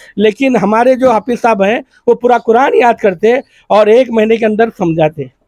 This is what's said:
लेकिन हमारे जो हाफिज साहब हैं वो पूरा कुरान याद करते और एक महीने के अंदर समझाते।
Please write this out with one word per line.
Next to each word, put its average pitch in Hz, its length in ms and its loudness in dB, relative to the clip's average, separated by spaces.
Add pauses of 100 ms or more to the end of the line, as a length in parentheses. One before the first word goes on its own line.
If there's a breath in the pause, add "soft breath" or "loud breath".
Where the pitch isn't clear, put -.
(180 soft breath)
लेकिन 226 380 0
हमारे 220 400 0
जो 254 140 0
हाफिज 233 280 -2
साहब 226 240 -2
हैं 220 200 -2 (260 soft breath)
वो 240 60 2
पूरा 240 240 0
कुरान 233 360 0
याद 240 260 0
करते 214 400 0 (300 soft breath)
और 208 180 2
एक 233 220 2
महीने 220 260 0
के 220 100 -2
अंदर 220 240 0
समझाते। 156 600 -4 (160)